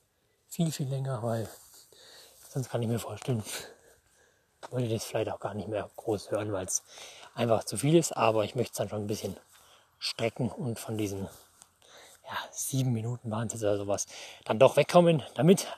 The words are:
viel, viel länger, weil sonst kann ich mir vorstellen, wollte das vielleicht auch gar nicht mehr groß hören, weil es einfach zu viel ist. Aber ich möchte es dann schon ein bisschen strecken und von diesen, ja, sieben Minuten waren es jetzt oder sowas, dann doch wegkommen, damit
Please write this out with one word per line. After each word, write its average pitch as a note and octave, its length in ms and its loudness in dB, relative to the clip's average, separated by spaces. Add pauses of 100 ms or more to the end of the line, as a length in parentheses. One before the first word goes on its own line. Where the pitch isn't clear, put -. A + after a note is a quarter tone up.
(480)
viel, E3 240 0
viel C3+ 160 -4
länger, C3+ 340 -4
weil A2+ 260 -2 (1000)
sonst C3 200 -4
kann A#2+ 140 -2
ich A2 60 -2
mir A#2 100 0
vorstellen, G#2+ 460 -4 (1300)
wollte B2 180 -2
das A2 160 -2
vielleicht A2 260 -4
auch - 100 -10
gar G2+ 140 -6
nicht G#2 140 -6
mehr G2+ 280 -4
groß - 340 -4
hören, G#2+ 220 -2
weil F#2 140 -4
es - 160 -2 (520)
einfach A#2 300 2
zu - 120 -8
viel D3 200 4
ist. - 200 4
Aber A2 280 4
ich G2+ 100 -6
möchte A#2 180 -2
es - 60 -12
dann A2 100 -2
schon G#2+ 140 -6
ein G#2 40 -4
bisschen G#2 300 -4 (640)
strecken - 520 -2
und A#2+ 280 -6
von A2 180 -8
diesen, G2 260 -2 (1040)
ja, - 140 -8 (120)
sieben C3 420 0
Minuten A2+ 380 -4
waren A2 160 -2
es G#2 80 -6
jetzt A2 80 -10
oder G#2 140 4
sowas, G2+ 300 -2 (380)
dann A2+ 140 -2
doch B2+ 180 8
wegkommen, E3+ 460 6 (120)
damit E3 320 6 (120)